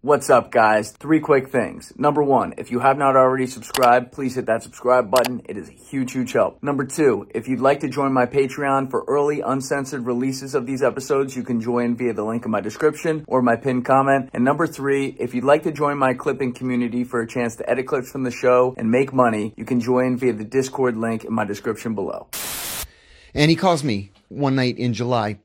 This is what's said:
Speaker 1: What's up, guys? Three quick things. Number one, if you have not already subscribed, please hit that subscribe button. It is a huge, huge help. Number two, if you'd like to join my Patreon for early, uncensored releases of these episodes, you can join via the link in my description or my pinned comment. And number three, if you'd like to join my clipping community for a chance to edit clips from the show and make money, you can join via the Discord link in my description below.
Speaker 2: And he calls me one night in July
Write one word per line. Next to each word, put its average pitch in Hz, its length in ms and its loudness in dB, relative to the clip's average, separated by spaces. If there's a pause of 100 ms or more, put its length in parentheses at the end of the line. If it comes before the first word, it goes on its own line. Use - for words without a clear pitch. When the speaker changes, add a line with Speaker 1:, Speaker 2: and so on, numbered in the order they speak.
Speaker 1:
What's 139 260 2
up, 120 220 6
guys? 107 400 4
Three 156 280 0
quick 143 300 2
things. - 480 -2
Number 147 260 0
one, 127 360 2
if - 120 -12
you 120 100 -2
have 135 180 2
not 135 180 4
already 131 300 4
subscribed, 123 640 0
please 131 220 -6
hit 123 100 -4
that 113 180 0
subscribe 120 480 0
button. 123 360 2
It 104 100 -10
is 85 140 -12
a - 20 -20
huge, 131 400 -8
huge 127 220 -4
help. 107 280 0
Number 143 220 -2
two, 123 500 0
if - 140 -6
you'd 127 140 -2
like 143 180 2
to 151 80 -4
join 139 240 -2
my 127 140 2
Patreon 139 640 0
for - 180 -4
early, 147 320 0
uncensored 135 640 -4
releases 131 500 -4
of 120 120 0
these 131 160 -2
episodes, 135 520 0
you 127 80 -6
can 117 160 -2
join 120 380 -2
via 120 160 -2
the 107 100 -4
link 113 220 -4
in 113 60 -4
my 104 100 0
description 151 680 -2
or 127 140 2
my 120 160 4
pinned 127 300 -2
comment. 135 480 4
And 120 100 0
number 147 220 2
three, 139 520 -2
if 120 160 -6
you'd 120 80 -2
like 147 200 4
to 165 100 -2
join 143 240 -2
my 131 160 2
clipping 131 400 -2
community 123 500 -2
for 120 200 -4
a 113 40 -4
chance 117 300 -4
to - 140 -6
edit 131 160 0
clips 131 260 -4
from 131 120 -4
the 123 60 -2
show 127 460 2
and 113 140 -2
make 131 240 2
money, 113 420 2
you 110 80 -10
can 123 160 0
join 127 380 0
via 127 160 0
the 107 100 -8
Discord 127 540 -2
link 113 260 -4
in - 80 -8
my 107 140 -2
description 107 480 -6
below. 98 320 -6 (1080)
Speaker 2:
And 147 180 4
he 165 60 6
calls 170 260 2
me 101 300 -2 (160)
one 135 260 -2
night 127 220 0
in 120 160 -2
July 110 520 -2